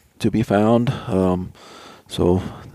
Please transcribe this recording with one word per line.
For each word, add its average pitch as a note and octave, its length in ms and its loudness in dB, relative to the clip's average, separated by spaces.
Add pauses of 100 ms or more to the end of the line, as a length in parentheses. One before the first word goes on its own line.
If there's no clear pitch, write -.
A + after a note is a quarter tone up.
(180)
to G#2+ 140 -2
be A2 100 0
found, A#2 480 2
um, F#2 640 -2 (540)
so F#2 340 0 (340)